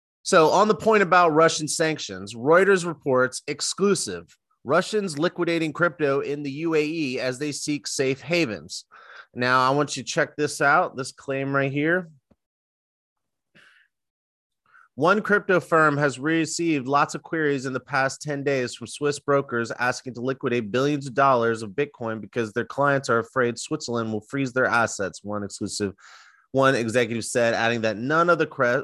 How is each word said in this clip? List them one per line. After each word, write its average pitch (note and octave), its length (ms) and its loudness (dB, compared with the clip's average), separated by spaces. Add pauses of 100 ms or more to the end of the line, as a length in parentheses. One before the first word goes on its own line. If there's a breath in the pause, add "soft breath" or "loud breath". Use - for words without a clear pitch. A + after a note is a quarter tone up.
(220)
So D#3+ 280 6
on F#3 180 6
the G#3+ 80 2
point A3 260 4
about F3 320 4
Russian D#3+ 340 4
sanctions, A2+ 680 -4
Reuters E3+ 500 4
reports C3 640 0
exclusive. C#3+ 880 -4 (260)
Russians F3 540 -2
liquidating E3 560 -2
crypto D3+ 460 0
in C#3+ 240 -6
the C#3 80 -6
U D#3+ 240 -4
A D3+ 80 2
E D3 360 -4
as B2 200 -4
they D3 120 -4
seek D3 360 -6
safe C3+ 340 -2
havens. A#2+ 640 -4 (500 loud breath)
Now, B2+ 260 2
I C3 140 2
want D3 200 -2
you C3+ 60 -8
to - 80 -12
check D3+ 260 -2
this D3 240 -4
out, D3+ 380 2
this C3+ 140 -8
claim C3+ 440 -6
right C3+ 160 0
here. D#3+ 380 0 (2750 soft breath)
One F#3 260 4
crypto G3+ 380 2
firm D#3 380 4
has C#3 220 0
received D#3 680 0
lots C#3+ 260 2
of D#3+ 80 -10
queries C#3+ 460 -2
in C3 60 -4
the C3 60 -4
past C3+ 440 -2
ten C#3+ 200 -6
days C3 300 -2
from A2+ 140 -14
Swiss C#3+ 320 -4
brokers C#3 500 -2
asking B2 460 -4
to A#2+ 60 -10
liquidate A#2+ 500 -2
billions C#3 340 0
of C3 80 -10
dollars A#2 480 2
of G#2+ 100 -10
Bitcoin A2+ 480 -4
because G#2+ 320 -6
their A#2 140 -4
clients C#3 420 0
are A#2 120 2
afraid A#2+ 400 -2
Switzerland A#2 520 -6
will G#2+ 100 -4
freeze C#3 300 -6
their B2+ 140 0
assets, G#2 580 -2
one G2+ 200 -8
exclusive, G2 500 -6 (580 loud breath)
one C3+ 220 4
executive A#2 500 -2
said, A#2 300 0
adding A2+ 280 0
that A2 160 -2
none D#3+ 340 0
of D#3+ 80 2
the D#3 80 0
cre-, B2+ 360 0